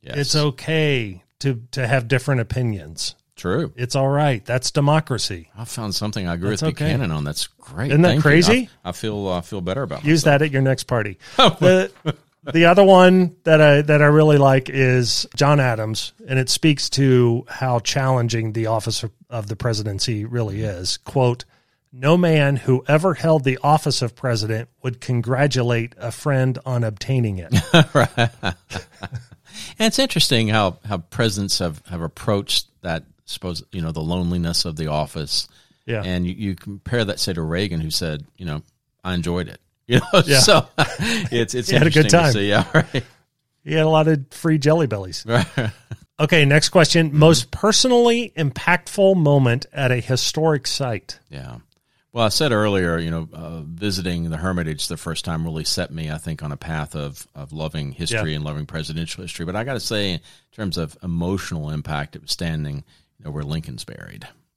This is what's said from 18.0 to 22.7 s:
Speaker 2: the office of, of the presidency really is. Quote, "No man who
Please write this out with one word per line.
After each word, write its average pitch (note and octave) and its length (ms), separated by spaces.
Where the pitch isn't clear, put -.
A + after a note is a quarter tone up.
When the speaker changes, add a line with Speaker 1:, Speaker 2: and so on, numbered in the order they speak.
Speaker 2:
the A2+ 140
office A2 360
of, A2 80
of A2 200
the G#2+ 80
presidency G#2+ 680
really A2 360
is. F#2 360
Quote, B2 460
"No C#3 240
man D#3 380
who C3 320